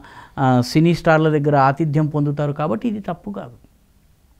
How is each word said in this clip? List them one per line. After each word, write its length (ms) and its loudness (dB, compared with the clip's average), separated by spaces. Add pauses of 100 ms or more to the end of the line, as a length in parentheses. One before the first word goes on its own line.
(380)
ఆ, 220 2
సినీ 340 2
స్టార్ల 340 2
దగ్గర 280 2
ఆతిథ్యం 500 2
పొందుతారు. 460 -2
కాబట్టి 360 -4
ఇది 120 -6
తప్పు 300 -10
కాదు. 200 -12 (880)